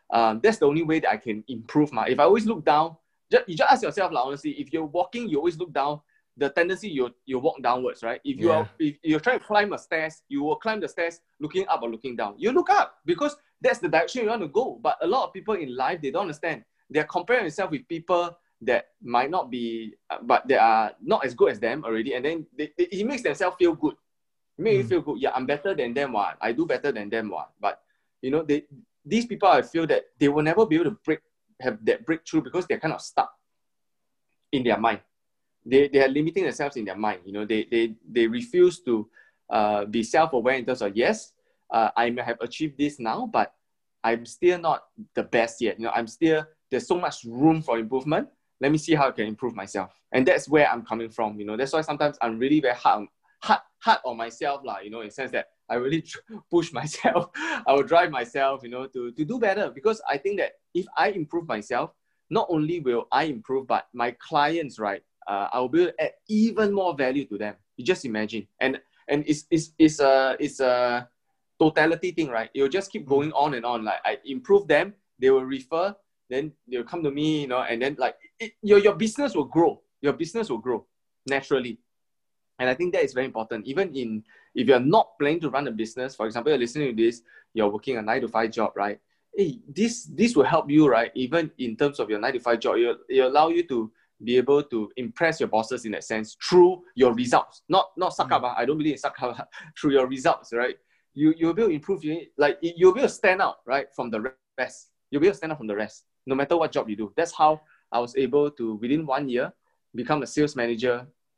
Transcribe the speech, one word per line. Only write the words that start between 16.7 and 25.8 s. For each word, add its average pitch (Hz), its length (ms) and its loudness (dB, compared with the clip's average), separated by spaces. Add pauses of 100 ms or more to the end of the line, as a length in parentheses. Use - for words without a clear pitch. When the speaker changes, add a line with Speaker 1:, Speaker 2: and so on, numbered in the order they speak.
Speaker 1:
They're 151 160 0
comparing 196 400 0
themselves 170 260 -4
with 139 160 -8
people 170 500 -2 (240)
that 113 280 0 (120)
might 123 280 0
not 160 220 -4
be, 113 440 -6 (140)
uh, - 120 -8
but 120 260 2
they 131 100 4
are 110 360 4 (100)
not 156 220 0
as 120 80 -4
good 160 180 4
as 110 80 -6
them 113 240 -2
already. 113 300 -2
And 123 100 -4
then 156 220 -4 (120)
they, 151 200 -6
they, 175 80 2
it 196 200 -4
makes 269 180 -4
themselves 180 340 -2
feel 170 160 4
good. 151 220 -2 (600)
It 156 40 -8
makes 147 160 2
you 127 60 2
Speaker 2:
Mm. 113 60 -6
Speaker 1:
feel 170 120 2
good. 123 200 -6
"Yeah, 131 140 0
I'm 131 100 -4
better 147 300 -2
than 120 180 -4